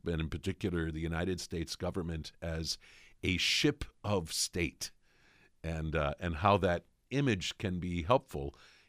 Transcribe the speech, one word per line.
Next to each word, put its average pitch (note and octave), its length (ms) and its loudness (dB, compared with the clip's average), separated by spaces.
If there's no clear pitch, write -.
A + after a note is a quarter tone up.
but E2+ 160 -2
in D#2+ 100 -2
particular E2+ 640 -2
the D#2+ 80 -6
United E2+ 400 -2
States - 360 -6
government, E2+ 560 -4
as E2 360 -4
a F#2 140 4
ship - 480 2
of G2 300 0
state, - 580 -2
and, D#2+ 320 -2
uh, D2 240 2
and E2+ 180 -2
how G2+ 200 6
that F2 280 2
image B2 480 0
can F#2 200 -2
be F2 220 -2
helpful D#2+ 540 0